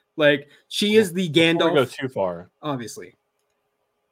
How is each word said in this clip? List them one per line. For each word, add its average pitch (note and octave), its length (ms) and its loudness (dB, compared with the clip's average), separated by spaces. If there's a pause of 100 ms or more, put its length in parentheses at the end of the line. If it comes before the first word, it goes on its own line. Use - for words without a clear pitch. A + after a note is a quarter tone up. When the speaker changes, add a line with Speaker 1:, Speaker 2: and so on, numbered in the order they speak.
(160)
Speaker 1:
Like, D3 320 2 (200)
she G#3 260 -2
Speaker 2:
Well, A3 80 6
Speaker 1:
is F3 120 0
the F3+ 160 -4
Speaker 2:
before E3 420 2
we F3 40 0
go C3 100 4
Speaker 1:
Gandalf, - 80 -10
Speaker 2:
too C3+ 160 -8
far, F2+ 400 -8 (120)
Speaker 1:
obviously. A2+ 540 -12 (960)